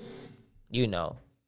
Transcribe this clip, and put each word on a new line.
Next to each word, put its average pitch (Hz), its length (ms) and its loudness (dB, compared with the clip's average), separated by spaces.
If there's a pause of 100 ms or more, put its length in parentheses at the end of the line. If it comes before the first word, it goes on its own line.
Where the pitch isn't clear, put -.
(680)
you 120 160 4
know? 87 320 0 (300)